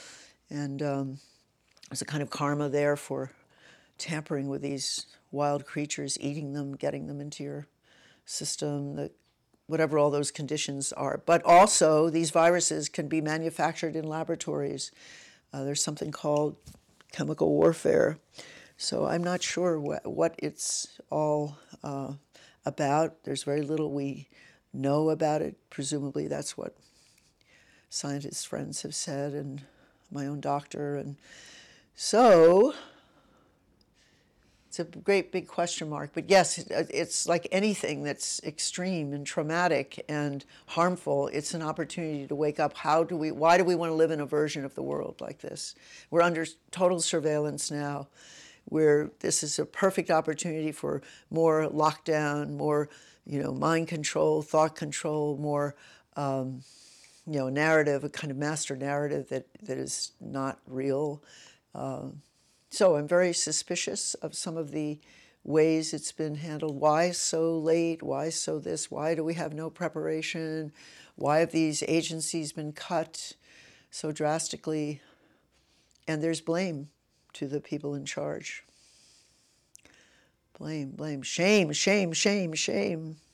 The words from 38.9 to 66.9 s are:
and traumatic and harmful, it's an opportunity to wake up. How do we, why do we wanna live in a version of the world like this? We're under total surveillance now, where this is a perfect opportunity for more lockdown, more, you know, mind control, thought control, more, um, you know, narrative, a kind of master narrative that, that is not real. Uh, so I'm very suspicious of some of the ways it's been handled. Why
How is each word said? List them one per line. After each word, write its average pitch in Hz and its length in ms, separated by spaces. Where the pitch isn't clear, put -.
and 143 140
traumatic 160 840
and 147 360
harmful, 165 600
it's 151 260
an 160 80
opportunity 151 640
to 147 80
wake 147 260
up. 147 160
How 160 280
do 170 120
we, 156 160
why 165 240
do 185 80
we 180 100
wanna 165 200
live 160 160
in 156 100
a 143 60
version 147 380
of 135 100
the 143 80
world 143 380
like - 200
this? - 340
We're 170 120
under 165 240
total 180 300
surveillance 151 720
now, 143 380
where 151 440
this - 220
is 147 160
a 151 60
perfect 190 460
opportunity 156 600
for 147 280
more 156 400
lockdown, 151 840
more, 147 360
you 143 180
know, 143 100
mind 160 360
control, 156 540
thought 156 340
control, 147 600
more, 147 360
um, 135 440
you 156 120
know, 131 100
narrative, 147 560
a 147 60
kind - 200
of 131 60
master 147 400
narrative 143 540
that, 131 160
that 135 160
is 135 420
not 135 460
real. 139 560
Uh, 135 340
so 185 260
I'm 147 120
very 175 240
suspicious - 800
of - 200
some 165 240
of 147 140
the 151 280
ways 160 500
it's - 180
been 156 220
handled. 151 440
Why 156 340